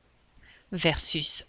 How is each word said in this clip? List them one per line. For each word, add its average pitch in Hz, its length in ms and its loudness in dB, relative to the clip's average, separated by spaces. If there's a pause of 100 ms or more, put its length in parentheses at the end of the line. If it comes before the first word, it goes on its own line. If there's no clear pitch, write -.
(720)
versus 160 760 0